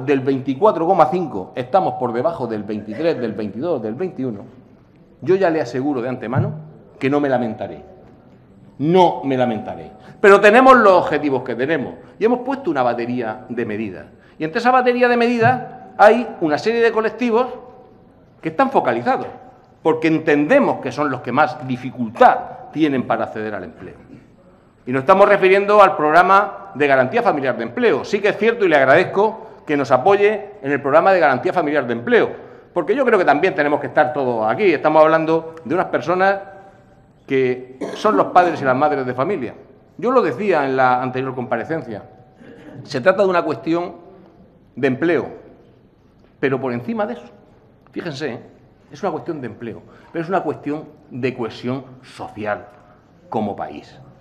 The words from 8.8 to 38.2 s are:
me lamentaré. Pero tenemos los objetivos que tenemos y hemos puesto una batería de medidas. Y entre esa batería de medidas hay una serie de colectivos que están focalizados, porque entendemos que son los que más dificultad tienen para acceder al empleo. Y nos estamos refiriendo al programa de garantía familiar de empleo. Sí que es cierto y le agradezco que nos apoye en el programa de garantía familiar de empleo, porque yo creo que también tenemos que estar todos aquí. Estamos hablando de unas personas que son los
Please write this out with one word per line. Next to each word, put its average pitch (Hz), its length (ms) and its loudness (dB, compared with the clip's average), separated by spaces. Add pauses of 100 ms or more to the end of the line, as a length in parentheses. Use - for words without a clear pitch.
me 139 140 -2
lamentaré. 101 520 -4 (300)
Pero 202 180 8
tenemos 247 380 8
los 214 160 6
objetivos 147 520 0
que 120 100 -6
tenemos 123 400 -4 (240)
y 190 80 0
hemos 247 140 0
puesto 262 300 -6
una 139 120 -2
batería 120 680 -4
de 120 160 -6
medidas. 101 420 -8 (320)
Y 156 60 -6
entre 160 140 -6
esa 233 120 0
batería 247 380 2
de 240 80 2
medidas 240 460 2 (340)
hay 226 320 6 (140)
una 151 160 0
serie 226 240 0
de 233 100 4
colectivos 220 540 -2 (960)
que 156 80 -6
están 254 200 0
focalizados, 123 580 -2 (540)
porque 160 260 0
entendemos 160 720 2
que 127 120 -8
son 147 180 -4
los 123 120 -8
que 123 100 -8
más 139 340 0
dificultad 127 720 2 (340)
tienen 139 340 0
para 113 180 2
acceder 107 300 -8
al 92 100 -10
empleo. 85 320 -18 (880)
Y 127 60 -4
nos 131 80 0
estamos - 280 6
refiriendo 196 540 6
al - 140 4
programa 185 800 2
de 143 120 0
garantía 135 360 4
familiar 139 360 0
de 117 60 -6
empleo. 156 400 0
Sí 202 160 -2
que 202 80 0
es 190 100 -2
cierto 226 260 0
y 185 40 2
le 156 80 4
agradezco 170 720 2 (200)
que 151 100 -2
nos 135 140 -2
apoye 202 640 2 (100)
en 139 100 -4
el 139 80 -2
programa 160 320 4
de 185 80 2
garantía 147 320 2
familiar 151 340 0
de 120 60 -4
empleo, 123 380 0 (420)
porque 175 220 -2
yo 277 100 0
creo 220 140 4
que 180 80 2
también 156 280 2
tenemos 147 260 0
que 131 80 -8
estar 151 260 0
todos 120 360 -2
aquí. 180 220 2
Estamos 156 300 4
hablando 160 600 2
de 127 120 -4
unas 180 120 -2
personas 185 520 0 (880)
que 127 520 -2 (180)
son 208 200 0
los 180 120 2